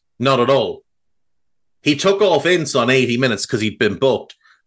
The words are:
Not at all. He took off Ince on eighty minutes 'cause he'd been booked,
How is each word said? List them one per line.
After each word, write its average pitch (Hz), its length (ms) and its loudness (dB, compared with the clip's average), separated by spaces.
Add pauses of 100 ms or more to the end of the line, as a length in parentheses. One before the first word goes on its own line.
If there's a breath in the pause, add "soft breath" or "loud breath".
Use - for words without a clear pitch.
(180)
Not 127 220 0
at 120 100 2
all. 110 340 -2 (960)
He 147 140 0
took 196 260 0
off 170 240 2
Ince 170 280 0
on 120 160 0
eighty 123 260 0
minutes 120 300 -2
'cause 110 140 -4
he'd 107 180 -4
been 98 200 -2
booked, - 380 -2 (300 soft breath)